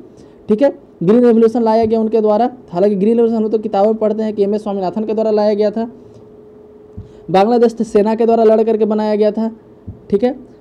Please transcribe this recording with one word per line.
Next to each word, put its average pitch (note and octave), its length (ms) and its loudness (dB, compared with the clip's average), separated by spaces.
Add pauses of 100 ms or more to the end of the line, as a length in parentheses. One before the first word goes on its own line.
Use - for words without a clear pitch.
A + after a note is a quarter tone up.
(500)
ठीक G#3 120 2
है, - 280 -2 (140)
Green A3 180 4
Revolution A3+ 400 4
लाया A3+ 240 2
गया A3 140 0
उनके A3 220 0
द्वारा। G#3+ 280 2 (200)
हालांकि G3+ 260 0
Green G3 140 0
Revolution A#3 260 2
हम A3 80 -2
लोग G#3+ 80 -2
तो A3 60 -2
किताबों G#3+ 300 0
में A3+ 100 0
पढ़ते A3 260 -2
हैं G#3+ 100 -4
कि G#3 100 -2
एम G3+ 120 -2
एस G#3 80 -6
स्वामीनाथन G3 400 -6
के A3 100 -6
द्वारा A3 180 -2
लाया G#3+ 220 0
गया G#3 180 0
था, - 200 -8 (1400)
बांग्लादेश A3+ 440 2 (120)
सेना G#3+ 280 0
के A#3 100 -2
द्वारा A3+ 180 2
लड़ A3 200 4
करके A3 220 0
बनाया G#3+ 300 -2
गया G#3 160 0
था, A3 200 -6 (580)
ठीक G3+ 140 0
है। B3 120 -2 (260)